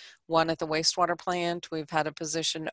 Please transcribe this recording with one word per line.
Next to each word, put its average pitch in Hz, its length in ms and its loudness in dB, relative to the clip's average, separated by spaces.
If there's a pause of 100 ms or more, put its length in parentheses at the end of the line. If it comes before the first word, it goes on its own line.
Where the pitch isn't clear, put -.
(280)
one 160 200 4
at 160 100 0
the 160 100 -2
wastewater 170 500 2
plant. 175 520 -2
We've 156 200 -6
had 151 160 2
a 151 60 -4
position 160 600 -4